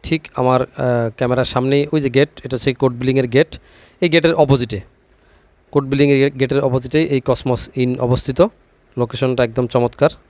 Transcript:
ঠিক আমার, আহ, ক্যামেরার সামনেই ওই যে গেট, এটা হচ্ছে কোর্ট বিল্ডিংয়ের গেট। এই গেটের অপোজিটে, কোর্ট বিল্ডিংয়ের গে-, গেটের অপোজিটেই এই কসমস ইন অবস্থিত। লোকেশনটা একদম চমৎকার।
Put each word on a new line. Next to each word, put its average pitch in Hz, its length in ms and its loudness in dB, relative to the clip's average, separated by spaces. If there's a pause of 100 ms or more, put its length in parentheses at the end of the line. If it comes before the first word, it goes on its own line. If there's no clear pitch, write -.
ঠিক 156 320 -6
আমার, 127 260 2
আহ, 131 60 -4 (480)
ক্যামেরার 127 300 0
সামনেই 135 460 0
ওই 156 100 0
যে 135 80 -2
গেট, 135 200 2 (140)
এটা 127 120 -6
হচ্ছে 127 180 -2
কোর্ট 123 220 0
বিল্ডিংয়ের 127 320 0
গেট। 131 320 0 (420)
এই 175 80 2
গেটের 165 240 4
অপোজিটে, 131 460 2 (920)
কোর্ট 139 160 0
বিল্ডিংয়ের 139 440 2
গে-, 135 80 -12
গেটের 135 200 0
অপোজিটেই 131 460 0
এই 143 200 -2
কসমস 123 500 -2
ইন 127 240 -2
অবস্থিত। 127 420 0 (560)
লোকেশনটা 123 460 -2
একদম 120 240 -2
চমৎকার। 120 420 0 (200)